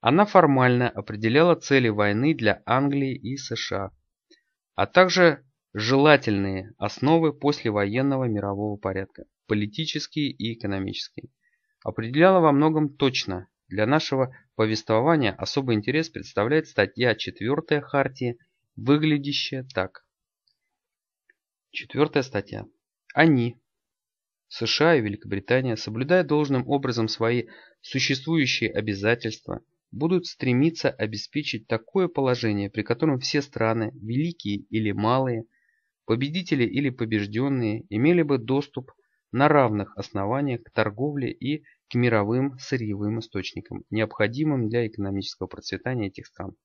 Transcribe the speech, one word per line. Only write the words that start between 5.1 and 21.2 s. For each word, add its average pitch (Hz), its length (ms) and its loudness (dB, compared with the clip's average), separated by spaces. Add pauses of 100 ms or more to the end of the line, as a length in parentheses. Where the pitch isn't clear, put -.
желательные 107 1040 2
основы 151 560 2
послевоенного 131 920 0
мирового 104 520 -2
порядка, 98 480 -8 (220)
политические 143 840 -4
и 113 220 -6
экономические. 98 760 -8 (520)
Определяла 143 580 4
во 160 120 6
многом 151 420 2
точно. - 540 -2 (200)
Для 107 180 -2
нашего 131 480 0 (200)
повествования 110 800 2
особый 123 440 -2
интерес 139 340 -2
представляет 147 580 -2
статья 110 460 0
четвертая 147 680 -4
Хартии, 131 580 -2 (380)
выглядящая 143 1000 0
так. - 320 -6 (1600)